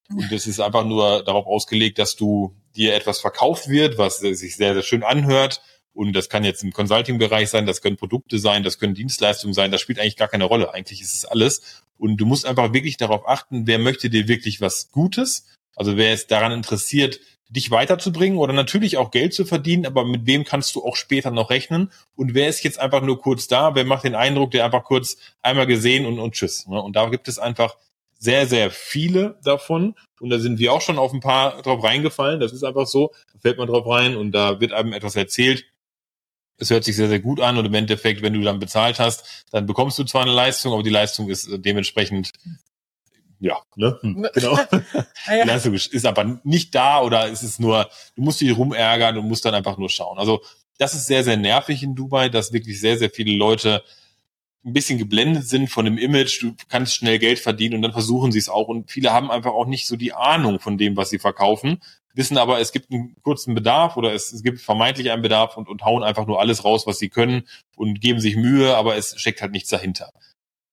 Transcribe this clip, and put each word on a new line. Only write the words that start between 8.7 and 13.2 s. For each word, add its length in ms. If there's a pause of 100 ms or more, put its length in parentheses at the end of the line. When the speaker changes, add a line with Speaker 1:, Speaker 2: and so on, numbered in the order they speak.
Speaker 1:
können 140
Dienstleistungen 600
sein, 160
das 120
spielt 180
eigentlich 160
gar 140
keine 160
Rolle, 280
eigentlich 280
ist 120
es 120
alles 580 (140)
und 180
du 100
musst 200
einfach 260
wirklich 240
darauf 320